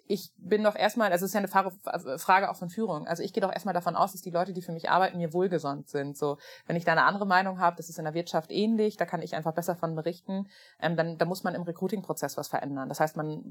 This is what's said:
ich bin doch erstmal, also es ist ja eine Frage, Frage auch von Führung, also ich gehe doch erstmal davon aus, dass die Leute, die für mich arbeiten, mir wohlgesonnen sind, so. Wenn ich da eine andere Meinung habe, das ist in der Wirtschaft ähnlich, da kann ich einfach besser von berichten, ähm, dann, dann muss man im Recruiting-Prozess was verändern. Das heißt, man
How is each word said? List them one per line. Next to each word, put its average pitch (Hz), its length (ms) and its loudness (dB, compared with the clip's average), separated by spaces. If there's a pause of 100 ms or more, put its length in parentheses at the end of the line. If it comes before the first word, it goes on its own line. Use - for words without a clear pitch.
ich - 320 -4
bin 214 240 0
doch 214 140 4
erstmal, 226 340 2
also 180 140 2
es 190 60 -2
ist - 40 -8
ja 214 60 2
eine 190 80 -2
Frage, 196 240 4 (460)
Frage 190 300 4
auch 185 60 -4
von 175 140 -8
Führung, 175 400 -4
also 175 160 -2
ich 190 80 -6
gehe 220 80 0
doch 190 120 2
erstmal 185 220 -4
davon 175 220 0
aus, 175 160 2
dass - 80 -12
die 180 100 -10
Leute, 175 220 0
die 175 100 -6
für - 80 -10
mich 165 180 -4
arbeiten, 180 300 4
mir 170 140 -2
wohlgesonnen 160 520 0
sind, 143 320 -4
so. 143 220 -2 (300)
Wenn 170 80 0
ich 170 80 -2
da 165 80 4
eine 160 100 6
andere 196 240 4
Meinung 185 320 4
habe, 175 180 4
das 165 120 -12
ist 165 100 -12
in 160 60 -6
der 156 100 -4
Wirtschaft 170 380 -2
ähnlich, 214 460 2
da 170 60 0
kann 170 160 -4
ich 170 140 -8
einfach 160 180 -2
besser 170 220 -2
von 165 220 -2
berichten, 170 500 -4 (340)
ähm, 165 160 0
dann, 165 220 0
dann 170 80 4
muss 185 160 -4
man 175 140 -2
im 175 60 -4
Recruiting-Prozess 170 760 -4
was 147 100 -6
verändern. 139 420 -4
Das - 120 -6
heißt, 156 160 2
man 156 340 -4